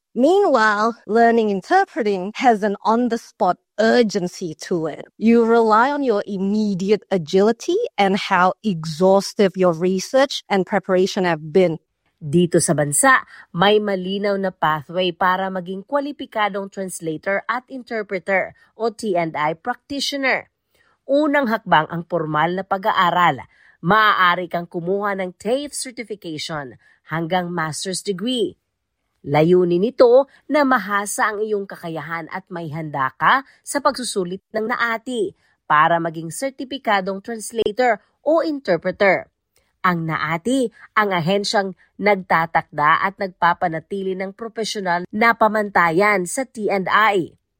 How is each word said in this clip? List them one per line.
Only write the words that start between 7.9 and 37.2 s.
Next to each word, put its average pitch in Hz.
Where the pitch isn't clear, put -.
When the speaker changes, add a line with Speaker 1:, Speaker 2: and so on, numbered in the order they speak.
Speaker 1:
and 196
how 185
exhaustive 185
your 185
research 190
and 190
preparation 190
have 160
been. 175
Speaker 2:
Dito 170
sa 160
bansa, 151
may 202
malinaw 196
na 190
pathway 170
para 190
maging 190
kwalipikadong 226
translator 190
at 247
interpreter 202
o 220
T 214
and 170
I 156
practitioner. 262
Unang 285
hakbang 180
ang 165
pormal 160
na 190
pag-aaral. 180
Maaari 185
kang 175
kumuha 196
ng 185
tafe 269
certification 170
hanggang 170
master's 175
degree. 202
Layunin 175
nito 247
na 285
mahasa 208
ang 214
iyong 202
kakayahan 165
at 185
may 170
handa 147
ka 240
sa -
pagsusulit 208
ng 220
naati 226
para 165
maging 165
sertipikadong 208